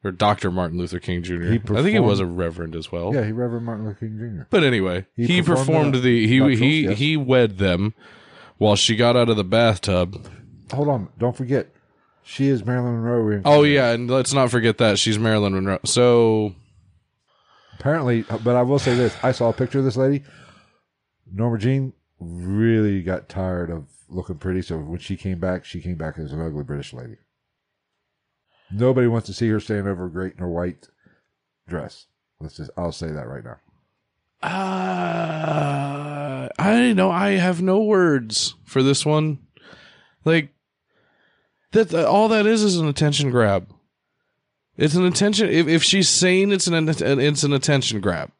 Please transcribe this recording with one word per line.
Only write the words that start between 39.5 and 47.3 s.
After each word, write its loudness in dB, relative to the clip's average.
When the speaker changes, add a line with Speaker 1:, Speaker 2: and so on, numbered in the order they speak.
Speaker 1:
Like, 2
that, 2
uh, 2
all 4
that 2
is 2
is 2
an 0
attention 0
grab. 2
It's 0
an 4
attention. 2
If, 2
if 2
she's 2
sane, 2
it's 0
an, 0
it's 0